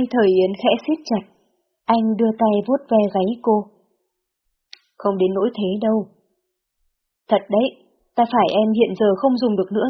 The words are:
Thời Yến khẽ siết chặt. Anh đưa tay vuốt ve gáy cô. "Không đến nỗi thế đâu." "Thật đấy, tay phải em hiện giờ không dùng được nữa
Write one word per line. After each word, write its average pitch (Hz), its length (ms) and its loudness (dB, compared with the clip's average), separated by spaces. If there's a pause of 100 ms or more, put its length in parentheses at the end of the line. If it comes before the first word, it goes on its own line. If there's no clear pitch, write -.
(120)
Thời 240 160 2
Yến 185 240 2 (100)
khẽ 247 100 2 (160)
siết 320 180 -2
chặt. 214 180 -4 (600)
Anh 220 320 0
đưa 220 220 0
tay 220 140 2 (140)
vuốt 269 140 -2 (100)
ve 226 60 4 (160)
gáy 185 120 0 (160)
cô. 208 240 0 (1300)
"Không 196 200 -4
đến 185 160 0
nỗi 196 240 -2
thế 202 120 -4 (120)
đâu." 220 260 -2 (1200)
"Thật 208 200 0
đấy, 220 180 0 (480)
tay 240 160 2
phải 220 160 2 (140)
em 220 100 0
hiện 214 280 0
giờ 220 60 2 (120)
không 262 200 0
dùng 226 180 0
được 185 160 -4
nữa 220 180 -2